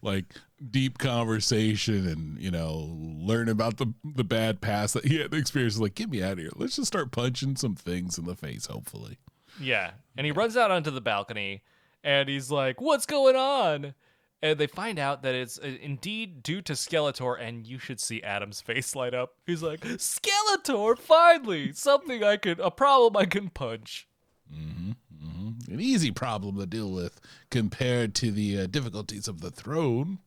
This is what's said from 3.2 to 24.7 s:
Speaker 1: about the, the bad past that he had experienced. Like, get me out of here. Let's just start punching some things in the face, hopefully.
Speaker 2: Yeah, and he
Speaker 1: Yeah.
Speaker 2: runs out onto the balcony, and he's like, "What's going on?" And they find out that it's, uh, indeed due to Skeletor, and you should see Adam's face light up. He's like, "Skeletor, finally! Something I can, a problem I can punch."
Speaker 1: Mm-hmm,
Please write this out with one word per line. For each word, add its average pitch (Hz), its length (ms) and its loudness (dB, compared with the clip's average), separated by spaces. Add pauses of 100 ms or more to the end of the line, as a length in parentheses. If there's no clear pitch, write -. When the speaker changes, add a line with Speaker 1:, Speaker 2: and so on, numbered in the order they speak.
Speaker 1:
about 110 300 0
the, 113 140 -2 (120)
the 139 200 -4
bad 110 360 0
past 104 340 0
that - 120 -2
he 156 120 4
had 147 160 -4
experienced. 120 460 0
Like, 104 160 0
get 214 140 -6
me 107 120 -2
out 95 120 -2
of 90 40 -8
here. 80 160 -8
Let's - 220 -4
just 277 120 -2
start 147 220 -2
punching 127 460 -2
some 113 180 -2
things 90 440 -6
in 82 60 -8
the 90 120 -6
face, 64 300 -10
hopefully. - 520 -12 (420)
Speaker 2:
Yeah, 107 320 0 (240)
and 135 100 -4
he 151 60 0
Speaker 1:
Yeah. 151 60 0
Speaker 2:
runs 226 180 2
out 226 140 6
onto 156 220 0
the 131 80 -6
balcony, 101 640 -4 (400)
and 139 240 2
he's 139 240 -4
like, 135 280 0
"What's 277 260 2
going 269 280 6
on?" 202 600 0 (480)
And 156 160 2
they 147 80 2
find 190 320 -6
out 139 240 -2
that 131 120 0
it's, 127 240 -6
uh, - 40 -14 (180)
indeed 175 640 -8
due 180 200 -4
to 147 120 -6
Skeletor, 135 680 0
and 113 260 -10
you 127 120 -12
should 123 200 -10
see 113 240 -4
Adam's 101 380 -6
face 127 340 -4
light 123 200 -2
up. 123 220 -4 (100)
He's 170 160 -2
like, 160 200 -6
"Skeletor, 269 1160 2
finally! 277 760 6
Something 277 500 2
I 208 140 6
can, 175 240 -2
a 185 100 2
problem 254 460 8
I 196 100 6
can 196 220 -2
punch." 113 580 -10 (460)
Speaker 1:
Mm-hmm, 78 380 -8 (340)